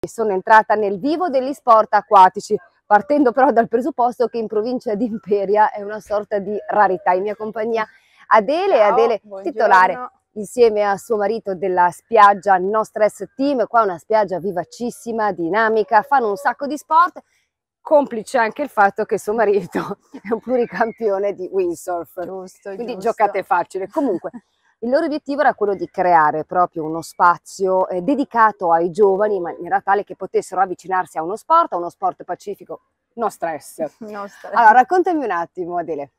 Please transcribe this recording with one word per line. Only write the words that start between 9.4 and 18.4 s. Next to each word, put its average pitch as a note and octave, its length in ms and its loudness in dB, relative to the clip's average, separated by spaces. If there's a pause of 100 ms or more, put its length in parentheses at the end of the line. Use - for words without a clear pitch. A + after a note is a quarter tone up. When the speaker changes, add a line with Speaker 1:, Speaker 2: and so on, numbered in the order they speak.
Speaker 1:
titolare, F#3 580 2 (260)
insieme G#3+ 480 2
a G3+ 120 0
suo A3 200 -4
marito G#3 380 -4
della F3+ 360 0
spiaggia G3+ 680 4
No G#3 260 0
Stress G#3 400 -2 (120)
Team. C4 300 -2
Qua A#3 140 2
è A3 40 2
una F3+ 140 -4
spiaggia G3+ 400 -2
vivacissima, G#3+ 920 -6
dinamica, G#3+ 680 0
fanno B3 280 0
un G3 60 -4
sacco A#3+ 300 -4
di C#4+ 100 -6
sport, D#4+ 440 0 (600)
complice A#3 580 0
anche A3+ 240 -2